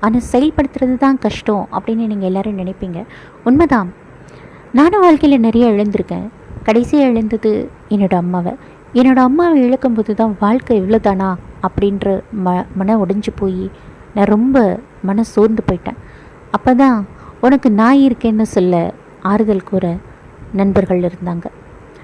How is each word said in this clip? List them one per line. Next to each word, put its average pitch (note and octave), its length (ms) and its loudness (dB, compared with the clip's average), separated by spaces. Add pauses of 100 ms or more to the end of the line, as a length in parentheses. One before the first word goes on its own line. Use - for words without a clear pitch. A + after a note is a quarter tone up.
ஆனா A3 160 0 (140)
செயல்படுத்துறது C4 640 0
தான் C4+ 220 2
கஷ்டம்" G3+ 520 -4
அப்படின்னு A3+ 340 -4
நீங்க G#3 200 -4
எல்லாரும் G3 320 -4
நினைப்பீங்க. F3+ 480 -10 (380)
உண்மைதான், B3 500 2 (800)
நானும் F4 300 4
வாழ்க்கையில D4+ 340 4
நிறைய A3+ 340 2
இழந்திருக்கேன். G3 560 -2 (380)
கடைசியா B3 440 2
இழந்தது A3 600 -2 (200)
என்னோட G3+ 240 0
அம்மாவை. F3+ 400 -2 (400)
என்னோட B3+ 220 4
அம்மாவை C4+ 540 2
இழக்கும்போது A#3 440 -2
தான் G#3+ 260 -2
வாழ்க்கை A3 420 0
இவ்வளவுதானா F#3+ 540 0 (260)
அப்படின்ற G3 600 -2 (240)
ம-, F3+ 200 -2 (100)
மன G3 220 0
உடைஞ்சு G3+ 380 -2
போய் F#3+ 360 -6 (440)
நான் G3+ 100 2
ரொம்ப G#3+ 540 2 (240)
மன G3 200 0
சோர்ந்து A3 480 0
போயிட்டேன். - 260 -8 (600)
அப்பதான் B3+ 460 2 (380)
உனக்கு B3+ 300 2
நான் A3 240 4
இருக்கேன்னு A#3+ 460 2
சொல்ல F3+ 520 0 (280)
ஆறுதல் G#3 420 0
கூற F3+ 320 -2 (580)
நண்பர்கள் F#3+ 460 0
இருந்தாங்க. F3 460 -6 (580)